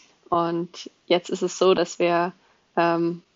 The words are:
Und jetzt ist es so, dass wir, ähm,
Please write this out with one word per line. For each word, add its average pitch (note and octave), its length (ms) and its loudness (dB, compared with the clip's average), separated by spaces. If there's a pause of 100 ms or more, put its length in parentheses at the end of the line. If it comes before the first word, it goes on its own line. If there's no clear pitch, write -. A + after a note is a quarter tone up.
(280)
Und E3+ 600 -4 (160)
jetzt F3+ 220 0
ist F#3+ 140 -6
es F3+ 160 -6
so, F#3 160 4
dass E3+ 240 -2
wir, F3 340 0 (440)
ähm, E3+ 460 0 (140)